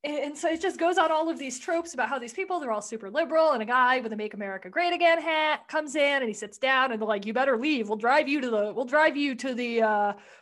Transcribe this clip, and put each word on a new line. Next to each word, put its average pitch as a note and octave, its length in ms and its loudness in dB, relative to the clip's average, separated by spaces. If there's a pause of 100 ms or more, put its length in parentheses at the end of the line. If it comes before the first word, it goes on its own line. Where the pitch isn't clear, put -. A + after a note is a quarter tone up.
and, D4 140 -4
and D4 180 -6
so E4+ 120 -2
it E4 120 0
just F4 200 -2
goes E4+ 180 2
on D#4+ 140 4
all D#4+ 180 0
of C4 80 -6
these C4+ 220 -10
tropes E4 340 -4
about A#3 140 -2
how C4+ 100 -4
these A#3 140 -10
people, F#4 260 -4
they're C4 140 -4
all G#3 100 -4
super A3 260 -12
liberal, D#4 440 2
and A3+ 100 0
a G#3 40 -4
guy B3+ 340 4
with A3 120 -6
a G#3+ 40 -6
Make G#3+ 180 -6
America G3 340 -10
Great E4+ 240 0
Again E4 300 4
hat D#4 460 0
comes D4+ 260 -4
in D4+ 80 2
and C#4 240 2
he G#3+ 80 -4
sits - 240 -12
down C4 320 4
and A3 100 -4
they're G#3+ 80 -2
like, G3+ 160 -2
"You A3 80 -4
better B3+ 240 2
leave. A#3+ 320 0
We'll G#3+ 80 -2
drive B3+ 320 4
you C#4+ 120 0
to B3 100 -4
the, G#3 240 0
we'll A#3+ 100 -4
drive D4+ 320 4
you C#4+ 200 -2
to C4 180 -6
the, A#3 280 0
uh, G#3 300 2 (300)